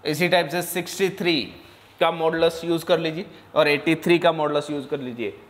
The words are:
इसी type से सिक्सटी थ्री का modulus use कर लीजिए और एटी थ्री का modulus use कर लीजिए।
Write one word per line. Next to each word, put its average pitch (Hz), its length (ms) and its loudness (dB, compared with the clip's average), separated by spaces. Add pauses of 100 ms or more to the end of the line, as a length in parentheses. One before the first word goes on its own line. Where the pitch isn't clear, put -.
इसी 156 240 0
type 175 200 2
से 170 120 -2
सिक्सटी 180 480 -4
थ्री 175 260 -2 (640)
का 165 120 4
modulus 165 520 0
use 170 220 -2
कर 170 140 2
लीजिए 165 260 -4 (300)
और 151 120 4
एटी 147 280 2
थ्री 175 240 4
का 170 120 4
modulus 147 380 -2
use 143 180 -6
कर 147 120 -4
लीजिए। 117 340 -6 (160)